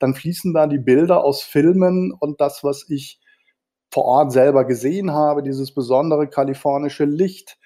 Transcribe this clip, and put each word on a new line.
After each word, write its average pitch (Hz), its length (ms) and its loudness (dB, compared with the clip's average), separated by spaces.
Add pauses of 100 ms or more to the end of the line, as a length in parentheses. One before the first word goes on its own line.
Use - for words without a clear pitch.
dann 135 140 0
fließen 170 380 -6
da 156 140 2
die 143 140 -2
Bilder 156 420 4
aus - 220 -2
Filmen 185 680 2
und 147 280 -8
das, 143 240 -2
was 143 260 -6
ich 139 300 -10 (720)
vor - 120 0
Ort 135 280 2
selber 131 320 4
gesehen 139 480 -2
habe, 147 320 0
dieses 135 280 -6
besondere 143 560 0
kalifornische 139 760 -2
Licht, 170 600 -4